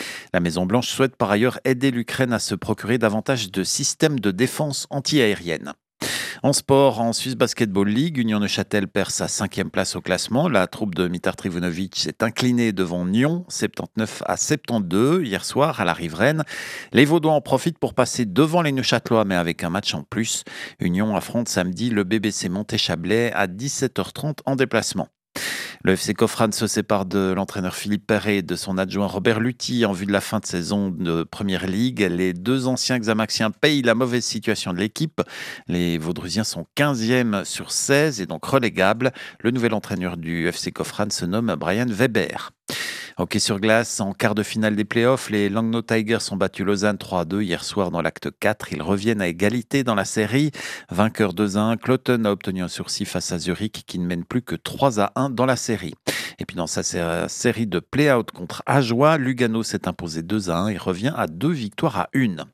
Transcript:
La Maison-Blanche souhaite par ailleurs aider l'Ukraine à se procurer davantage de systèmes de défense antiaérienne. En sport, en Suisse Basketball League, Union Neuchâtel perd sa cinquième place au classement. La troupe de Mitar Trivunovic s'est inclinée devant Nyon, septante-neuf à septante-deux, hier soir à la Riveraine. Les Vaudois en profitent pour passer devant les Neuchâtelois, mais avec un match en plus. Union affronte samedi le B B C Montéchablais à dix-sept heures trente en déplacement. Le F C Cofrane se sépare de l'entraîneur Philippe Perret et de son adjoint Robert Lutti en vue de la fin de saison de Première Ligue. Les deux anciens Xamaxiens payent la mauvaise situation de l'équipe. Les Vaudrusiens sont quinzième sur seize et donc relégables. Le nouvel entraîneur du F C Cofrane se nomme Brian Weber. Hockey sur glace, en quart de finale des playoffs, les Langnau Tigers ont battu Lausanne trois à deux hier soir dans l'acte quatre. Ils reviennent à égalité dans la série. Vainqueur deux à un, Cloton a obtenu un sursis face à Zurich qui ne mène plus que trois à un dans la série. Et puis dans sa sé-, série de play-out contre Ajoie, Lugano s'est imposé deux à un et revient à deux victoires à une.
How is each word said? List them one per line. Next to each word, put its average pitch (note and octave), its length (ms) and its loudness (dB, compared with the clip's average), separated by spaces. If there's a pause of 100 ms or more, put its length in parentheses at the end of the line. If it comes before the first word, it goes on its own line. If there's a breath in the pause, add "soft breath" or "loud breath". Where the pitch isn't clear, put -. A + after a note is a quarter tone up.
(320 loud breath)
La F2+ 80 2
Maison-Blanche F2+ 480 0
souhaite - 280 0
par G2+ 140 0
ailleurs A2 340 2
aider C3 260 2
l'Ukraine B2 420 0
à A2 60 2
se - 160 -4
procurer G#2+ 420 -2
davantage A2 540 0
de F#2+ 140 0
systèmes - 540 0
de G2+ 120 0
défense C3 580 -2
antiaérienne. G2 840 0 (720 loud breath)
En C#3 80 4
sport, C3+ 480 4
en A#2 120 0
Suisse B2+ 220 -4
Basketball G2+ 540 2
League, C#3 280 0
Union A2+ 220 2
Neuchâtel G2+ 480 0
perd F#2+ 240 -2
sa F2 160 -2
cinquième - 440 -4
place - 260 -2
au F2+ 40 -8
classement. G#2+ 480 0
La G2 200 2
troupe G2+ 260 -6
de F2+ 140 0
Mitar F2+ 260 -2
Trivunovic F2 640 -4
s'est - 260 -4
inclinée A#2+ 480 2
devant F2+ 340 0
Nyon, C#3 440 2
septante-neuf - 760 -4
à F2+ 120 0
septante-deux, A#2+ 880 2
hier F#2+ 200 -2
soir C#3 360 0
à G2+ 40 0
la E2+ 100 2
Riveraine. F#2+ 500 2 (480 loud breath)
Les B2 120 8
Vaudois D#3 280 4
en D3 80 4
profitent C#3 400 0
pour B2+ 120 -2
passer B2 320 0
devant D3+ 380 4
les D3+ 80 0
Neuchâtelois, A#2+ 540 2
mais G2 100 2
avec F2 300 0
un E2+ 60 0
match G2 240 -2
en D2+ 100 -8
plus. - 400 -4 (340 loud breath)
Union G2 380 2
affronte A2+ 320 -2
samedi F#2 420 0
le G#2 140 2
B G#2 160 0
B G#2 100 0
C - 180 -4
Montéchablais G2 840 0
à F#2+ 160 0
dix-sept B2+ 500 -4
heures F#2+ 140 -4
trente - 340 -6
en C3+ 80 0
déplacement. A2+ 540 0 (760 loud breath)
Le F#2 100 6
F F2+ 60 0
C A2 140 -2
Cofrane A2+ 360 2
se G#2+ 160 -2
sépare G2+ 400 0
de F#2+ 260 2
l'entraîneur F#2 440 -2
Philippe G#2 280 -2
Perret G#2 340 2
et F#2+ 40 0
de F2 140 -4
son F#2+ 220 -4
adjoint G2 280 0
Robert G2 320 2
Lutti A#2+ 480 0
en G2+ 60 2
vue F#2 140 -4
de G2+ 60 0
la G2 80 4
fin G#2+ 200 -2
de - 60 -6
saison F#2+ 440 -2
de E2 320 0
Première F#2 460 -2
Ligue. A#2 320 0 (100)
Les F2+ 220 2
deux B2 340 0
anciens B2+ 320 0
Xamaxiens A2 540 0
payent D3 300 2
la A#2+ 120 6
mauvaise A#2+ 300 0
situation G#2 480 -2
de F2 60 -2
l'équipe. F#2+ 440 -2 (460 loud breath)
Les F2 280 2
Vaudrusiens E2+ 460 -2
sont - 320 -6
quinzième A#2+ 680 2
sur - 260 -8
seize C#3 500 2
et F2+ 60 -4
donc - 180 -8
relégables. A2+ 680 2 (260 loud breath)
Le A#2 140 2
nouvel A#2 200 2
entraîneur F#2 440 -4
du E2 340 -2
F - 60 -4
C - 160 -6
Cofrane G#2 400 -4
se - 120 -4
nomme G2+ 300 0
Brian F2+ 320 0
Weber. A2 640 0 (720 loud breath)
Hockey F2+ 200 0
sur G#2 180 0
glace, A2 400 2
en G2 140 -2
quart G#2 240 0
de G#2 80 2
finale G#2+ 320 0
des G#2 80 0
playoffs, A#2+ 440 2
les G2+ 200 2
Langnau A2+ 340 0
Tigers A2+ 360 2 (120)
ont G2+ 60 -2
battu F#2+ 260 0
Lausanne G2+ 360 2
trois F2+ 240 -2
à - 20 -4
deux F#2+ 180 -2
hier E2+ 220 -2
soir F#2+ 260 -2
dans E2+ 100 -2
l'acte D#2+ 280 -4 (100)
quatre. - 340 -2
Ils D2 80 -4
reviennent G2+ 400 0
à F#2 60 0
égalité G#2+ 560 0
dans A#2+ 140 0
la G2 80 2
série. B2 480 0 (360 loud breath)
Vainqueur G2+ 460 2
deux G2 220 2
à G#2+ 60 2
un, A2+ 140 0
Cloton B2 500 2
a G2+ 40 4
obtenu F#2+ 320 -2
un F2 60 -4
sursis - 380 -6
face - 260 -4
à F2 80 -2
Zurich F2+ 480 -4
qui F#2 100 -8
ne F2 80 -2
mène F2 180 -4
plus B2 180 -2
que - 120 -8
trois A2+ 460 0
à G2+ 160 2
un C3+ 140 0
dans B2 160 0
la C3 100 4
série. F#2 380 -4 (440 loud breath)
Et - 60 -8
puis - 100 -12
dans F2+ 140 -4
sa G2 160 -4
sé-, E2 420 -2
série A2+ 400 0
de F2+ 140 0
play-out C3 500 2
contre - 360 -12
Ajoie, C3+ 520 4
Lugano A#2+ 460 2
s'est - 240 -4
imposé E2 340 -4
deux F#2+ 260 -2
à E2+ 100 0
un G2 100 0
et G#2 80 -2
revient F#2+ 400 -2
à G#2+ 100 0
deux F2+ 240 -2
victoires B2+ 480 -2
à F2+ 140 -2
une. G2 420 0